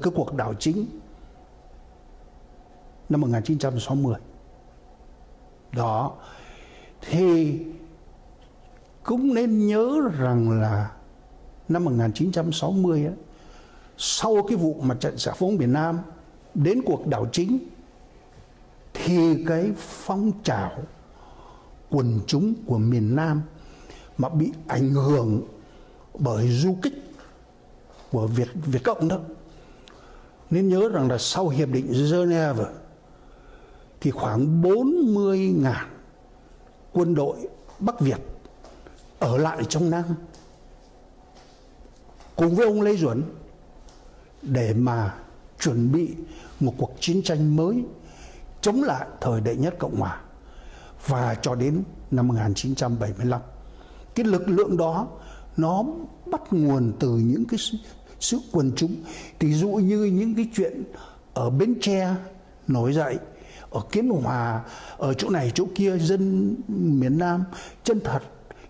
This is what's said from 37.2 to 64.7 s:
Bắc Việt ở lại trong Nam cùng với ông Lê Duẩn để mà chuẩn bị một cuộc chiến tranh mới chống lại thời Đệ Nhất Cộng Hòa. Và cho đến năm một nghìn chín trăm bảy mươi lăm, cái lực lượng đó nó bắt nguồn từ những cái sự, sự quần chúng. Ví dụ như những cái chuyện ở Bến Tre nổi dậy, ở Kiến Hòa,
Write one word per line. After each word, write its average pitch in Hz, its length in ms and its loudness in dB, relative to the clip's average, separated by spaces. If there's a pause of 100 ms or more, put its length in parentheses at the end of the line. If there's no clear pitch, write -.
Bắc 233 220 -2
Việt 135 200 0 (1000)
ở 123 180 0
lại 151 320 0
trong 160 220 0
Nam 170 140 0 (2250)
cùng 170 180 4
với 226 120 6
ông 208 160 2
Lê 208 140 4
Duẩn 135 260 0 (1200)
để 123 320 0
mà 117 400 0 (460)
chuẩn 120 320 2
bị 165 220 0 (460)
một 131 180 2
cuộc - 220 -4
chiến 180 220 0
tranh 151 340 2
mới 202 280 0 (760)
chống 226 220 0
lại 151 240 -2 (140)
thời 113 200 0
Đệ 117 160 -2
Nhất 156 220 0
Cộng - 180 -4
Hòa. 95 240 -4 (840)
Và 123 280 0
cho 127 200 -4
đến 143 280 0 (280)
năm 123 180 2
một 123 60 2
nghìn 107 200 0
chín 131 200 -2
trăm 120 240 -2
bảy 107 200 -2
mươi 117 80 -2
lăm, 123 140 0 (760)
cái 233 120 0
lực 185 220 2
lượng 196 280 4
đó 165 300 0 (500)
nó 170 280 2 (420)
bắt 349 140 -4 (100)
nguồn 135 500 4
từ 139 80 2
những 120 400 2
cái 226 100 -2
sự, 220 200 -6 (420)
sự - 180 -2 (140)
quần 139 240 2
chúng. 165 180 0 (440)
Ví 151 160 2
dụ 165 140 2
như 208 360 4
những 208 300 2
cái 226 200 0
chuyện 196 300 -2 (500)
ở 120 160 -2
Bến 190 300 2
Tre 190 340 2 (540)
nổi 127 240 2
dậy, 143 260 0 (520)
ở 113 100 -4 (120)
Kiến 226 160 2
Hòa, 120 560 0 (340)